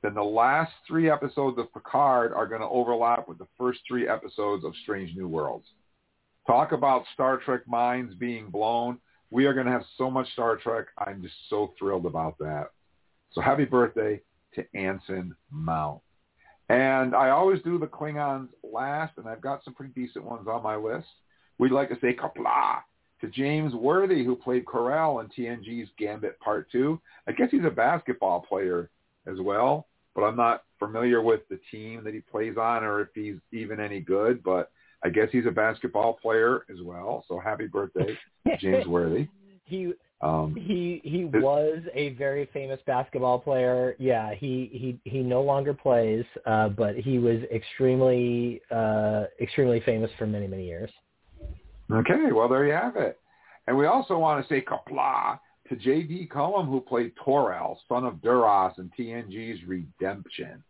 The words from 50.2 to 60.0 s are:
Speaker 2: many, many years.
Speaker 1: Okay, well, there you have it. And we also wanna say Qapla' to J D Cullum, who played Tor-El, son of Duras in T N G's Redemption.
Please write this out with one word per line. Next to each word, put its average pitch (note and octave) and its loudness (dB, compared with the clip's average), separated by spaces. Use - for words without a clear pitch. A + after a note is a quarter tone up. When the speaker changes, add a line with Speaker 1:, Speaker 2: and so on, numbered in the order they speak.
Speaker 2:
many, G2+ -2
many F#2+ -6
years. F2 -10
Speaker 1:
Okay, G#3 4
well, A2+ 4
there C3+ 4
you C#3+ 2
have A#3 -2
it. D3 -2
And B2+ 2
we C#3+ 4
also G#3+ 2
wanna D3+ 2
say C3+ 2
Qapla' - -2
to B2 -4
J C3 2
D E3+ -8
Cullum, E3+ -2
who C3 0
played A#2+ -2
Tor-El, B2 0
son B2 0
of G2+ -6
Duras G#2+ 6
in F2+ -12
T A#2 -8
N A2+ -10
G's A2 -10
Redemption. F#2 -8